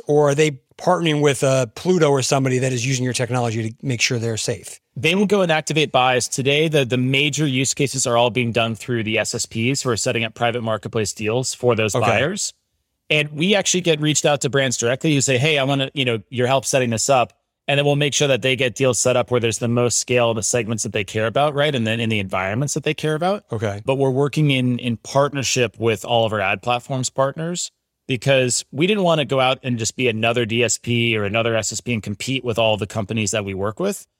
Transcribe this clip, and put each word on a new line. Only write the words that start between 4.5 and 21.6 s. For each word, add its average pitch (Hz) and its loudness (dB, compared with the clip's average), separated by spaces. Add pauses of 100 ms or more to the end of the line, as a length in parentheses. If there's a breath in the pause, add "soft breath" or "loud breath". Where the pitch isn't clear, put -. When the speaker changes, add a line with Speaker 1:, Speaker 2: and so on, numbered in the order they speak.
Speaker 2:
They 151 2
will 202 2
go 202 4
and 175 2
activate 156 0
buys. 127 4
Today, 143 0
the, 151 2
the 123 0
major 135 0
use 131 0
cases 135 -2
are 120 2
all 120 4
being 117 0
done 113 0
through 117 -4
the 107 0
S 107 -2
S 113 -4
Ps 120 -2
who 131 -2
are 110 0
setting 117 -2
up 117 -6
private 120 -2
marketplace 110 -4
deals 113 -2
for 123 2
those 107 0
Speaker 1:
Okay. 117 0
Speaker 2:
buyers. 127 0 (560)
And 151 0
we 165 0
actually 185 0
get 160 2
reached 151 0
out 147 2
to 143 -2
brands 135 0
directly 135 0
who 135 2
say, 131 2
"Hey, 147 2
I 135 2
wanna, 139 0
you 139 -2
know, 117 0
your 123 0
help 131 2
setting 127 0
this 113 0
up." 123 2 (340)
And 143 0
then 143 2
we'll 143 4
make 143 0
sure 147 2
that 127 2
they 131 2
get 123 -2
deals 127 2
set 127 2
up 123 -2
where 123 2
there's 110 -2
the 120 -2
most 120 0
scale 120 2
in 110 -2
the 110 -4
segments 117 -4
that 107 -8
they 107 -2
care 110 -2
about, 139 0
right? 143 0